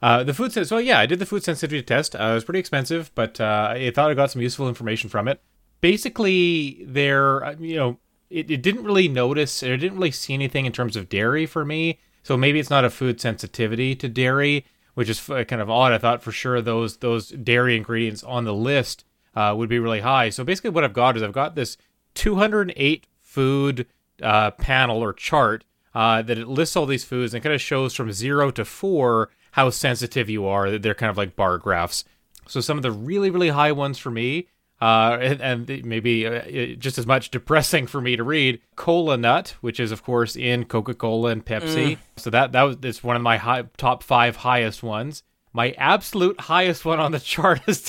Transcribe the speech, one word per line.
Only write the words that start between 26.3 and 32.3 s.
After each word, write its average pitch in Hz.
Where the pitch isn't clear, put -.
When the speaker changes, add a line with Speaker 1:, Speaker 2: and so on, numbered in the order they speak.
Speaker 1:
it 113
lists 147
all 156
these 131
foods 123
and 117
kinda 151
shows 131
from 113
zero 139
to 113
four 123
how 135
sensitive 120
you 107
are. 98
They're 104
kind 110
of 92
like 101
bar 92
graphs. 87